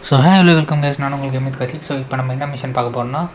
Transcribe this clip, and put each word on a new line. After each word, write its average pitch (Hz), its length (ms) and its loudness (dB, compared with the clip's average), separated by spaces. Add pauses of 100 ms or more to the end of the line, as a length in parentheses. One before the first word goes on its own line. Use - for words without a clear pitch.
So, 135 160 2
hi, 131 40 4
hello, 175 300 8
welcome 156 300 2
guys. 143 160 -2
நான் 139 140 -2
உங்களுக்கு 135 260 -4
அமித் 135 220 -4
கார்த்திக். 131 200 -8
So, 139 160 -8
இப்போ 131 180 -6
நம்ம 127 160 -2
என்ன 135 140 -4
மிஷன் 139 260 -8
பார்க்க 120 320 -4
போறோம்னா 143 320 -6